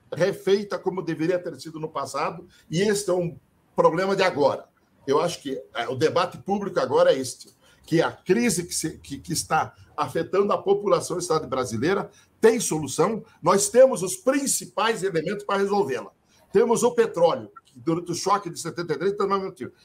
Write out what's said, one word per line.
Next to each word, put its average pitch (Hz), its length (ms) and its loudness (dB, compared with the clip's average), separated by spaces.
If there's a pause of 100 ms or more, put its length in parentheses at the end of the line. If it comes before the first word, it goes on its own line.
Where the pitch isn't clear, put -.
(120)
refeita 196 640 0
como 180 240 -4
deveria 160 380 -2
ter 151 200 -10
sido 156 200 -14
no 156 100 -8
passado, 147 580 -6 (220)
e 160 120 0
este 202 280 0
é 175 40 0
um 175 240 -2 (380)
problema 180 400 4
de 185 60 0
agora. 143 460 2 (400)
Eu 143 120 4
acho 170 220 -2
que, 135 180 -8 (140)
é, 123 140 -4
o 131 80 -4
debate 170 420 0
público 196 420 -4
agora 151 340 4
é 135 40 0
este, - 320 -10 (360)
que - 160 2
a 123 100 -2
crise 185 520 0
que - 100 -12
se, - 240 -6
que, - 220 -12
que 165 140 -10
está 143 400 -2 (220)
afetando 170 560 -2
a 208 100 0
população 190 560 0
e - 20 -4
a - 20 -4
sociedade 156 260 -2
brasileira 131 640 -2 (320)
tem 240 180 6
solução. 160 640 -2 (180)
Nós 196 280 2
temos 247 340 6
os 185 120 -6
principais 226 880 -2
elementos 170 400 -4
para 196 160 -2
resolvê-la. 190 520 0 (400)
Temos 226 320 4
o 240 80 4
petróleo, 165 600 0 (140)
que - 140 -20
durante 165 320 -4
o 143 40 -4
choque 196 340 0
de - 100 -12
setenta 170 340 -6
e - 40 -2
três, 196 160 0
então, 196 140 -2
não 196 100 0
é 190 60 -4
motivo. 120 280 -10 (140)